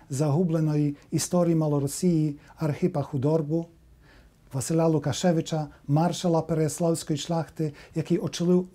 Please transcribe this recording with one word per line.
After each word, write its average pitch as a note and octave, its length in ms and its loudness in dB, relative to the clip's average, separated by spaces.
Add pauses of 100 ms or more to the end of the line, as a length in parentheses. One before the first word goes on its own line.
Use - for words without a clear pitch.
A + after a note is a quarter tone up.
(100)
загубленої D3+ 880 0 (140)
історії E3+ 440 0
Малоросії D3+ 840 0 (180)
Архипа D#3 460 -2
Худорбу, D3+ 640 0 (880)
Василя D#3+ 340 0
Лукашевича, D#3 840 0 (180)
маршала E3 560 2
переяславської D#3+ 760 -2
шляхти, D#3+ 540 -4 (220)
який D#3+ 240 0
очолив F3+ 560 0